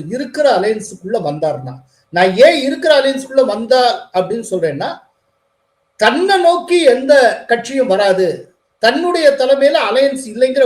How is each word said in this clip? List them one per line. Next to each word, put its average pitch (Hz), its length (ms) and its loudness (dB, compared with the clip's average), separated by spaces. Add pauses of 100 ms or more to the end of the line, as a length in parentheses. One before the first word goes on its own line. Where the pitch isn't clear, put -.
இருக்கிற 262 440 -6
அலையன்ஸுக்குள்ள 208 680 -4
வந்தார்னா, 147 520 -6 (400)
நான் 185 240 2
ஏன் 294 220 6
இருக்கிற 302 340 -2
அலையன்ஸுக்குள்ள 269 520 0
வந்தார் 226 500 0 (140)
அப்படின்னு 190 380 -4
சொல்றேன்னா, 165 420 -4 (1120)
தன்னை 330 400 2
நோக்கி 349 460 2
எந்த 262 280 4 (340)
கட்சியும் 240 440 -2
வராது, 190 360 0 (560)
தன்னுடைய 320 480 0
தலைமையில 277 500 2
அலையன்ஸ் 262 460 -2
இல்லைங்கிற 254 380 0